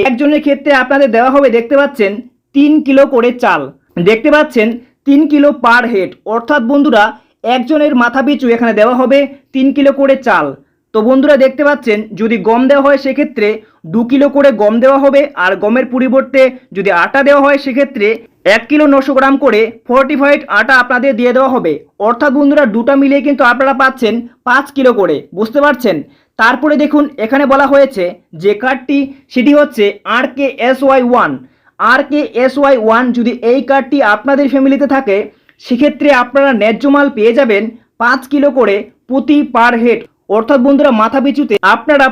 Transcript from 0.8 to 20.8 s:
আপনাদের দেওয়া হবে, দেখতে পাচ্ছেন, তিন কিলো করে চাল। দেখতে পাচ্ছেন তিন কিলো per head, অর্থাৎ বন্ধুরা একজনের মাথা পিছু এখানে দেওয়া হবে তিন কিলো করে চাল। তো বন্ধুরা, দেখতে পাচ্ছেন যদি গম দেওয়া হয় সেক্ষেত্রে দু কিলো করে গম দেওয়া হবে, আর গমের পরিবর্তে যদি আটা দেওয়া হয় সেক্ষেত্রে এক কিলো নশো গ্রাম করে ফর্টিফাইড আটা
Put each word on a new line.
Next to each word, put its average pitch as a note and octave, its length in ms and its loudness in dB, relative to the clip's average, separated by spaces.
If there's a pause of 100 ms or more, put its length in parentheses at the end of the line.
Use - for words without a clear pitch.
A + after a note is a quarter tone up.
আপনাদের C#4 320 2
দেওয়া B3+ 200 2
হবে, C#4+ 120 4 (100)
দেখতে A#3 240 0
পাচ্ছেন, A3+ 320 -2 (420)
তিন D4 160 2 (140)
কিলো C4+ 180 2 (100)
করে A#3+ 160 0 (140)
চাল। F3 180 0 (480)
দেখতে A3+ 220 0
পাচ্ছেন D4 360 0 (400)
তিন C#4 120 4 (120)
কিলো C#4+ 180 2 (140)
per A#3+ 280 2
head, F#3 180 -2 (260)
অর্থাৎ A#3+ 260 -2 (100)
বন্ধুরা C#4+ 320 2 (520)
একজনের D4 460 0
মাথা A#3+ 260 0
পিছু C#4 180 -2 (100)
এখানে A#3 240 -2
দেওয়া A#3+ 200 2
হবে C4 200 2 (340)
তিন C4+ 220 0
কিলো C#4 240 2
করে C4+ 160 2 (120)
চাল। E3+ 180 0 (480)
তো A3 40 -2 (100)
বন্ধুরা, C4+ 360 2
দেখতে C4 240 0
পাচ্ছেন C#4+ 300 -2 (220)
যদি A3 160 -2 (120)
গম A#3 220 2
দেওয়া C#4 160 2
হয় C#4 200 2
সেক্ষেত্রে C4 420 -2 (460)
দু A#3 160 0
কিলো C#4+ 260 2
করে C#4+ 140 4 (120)
গম G#3+ 120 2 (100)
দেওয়া C4+ 200 4
হবে, C#4 180 4 (220)
আর F#3 80 0 (120)
গমের A#3+ 300 0
পরিবর্তে C4 480 0 (340)
যদি G3 140 -2 (140)
আটা C4+ 240 0
দেওয়া C#4+ 180 4
হয় C#4 200 2
সেক্ষেত্রে C4 420 -2 (480)
এক A3+ 140 -2
কিলো D4+ 240 2
নশো C#4 240 0
গ্রাম C#4 260 2
করে A3 180 2 (260)
ফর্টিফাইড C4+ 540 0 (180)
আটা A3+ 140 0 (100)